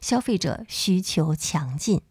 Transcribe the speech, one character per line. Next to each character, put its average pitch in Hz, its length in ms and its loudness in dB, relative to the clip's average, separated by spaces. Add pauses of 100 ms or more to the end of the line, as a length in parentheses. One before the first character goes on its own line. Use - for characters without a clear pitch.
消 - 180 0
费 233 200 2
者 175 300 -4
需 185 340 2
求 156 340 0
强 139 400 -4
劲。 185 240 2 (100)